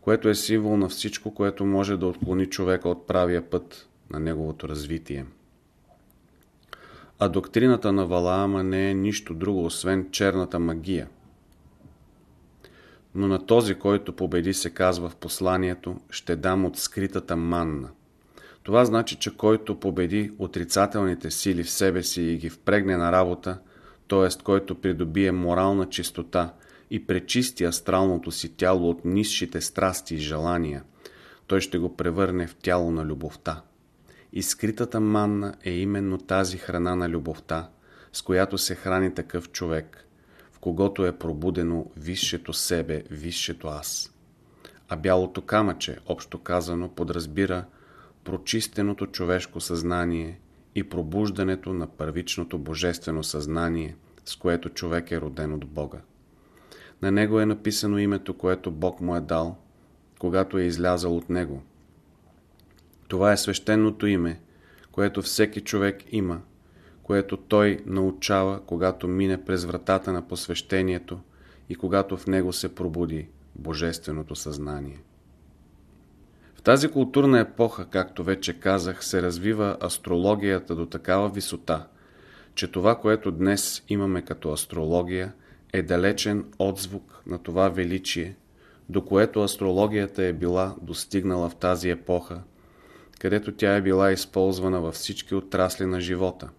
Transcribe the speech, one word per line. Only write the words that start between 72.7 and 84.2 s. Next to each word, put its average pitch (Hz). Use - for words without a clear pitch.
пробуди 80
божественото 78
съзнание. 71
В -
тази 139
културна 135
епоха, 110
както 92
вече 90
казах, 92
се 92
развива 98
астрологията 92
до 82
такава 95
висота, 85
че -
това, 98
което 107
днес 95
имаме 98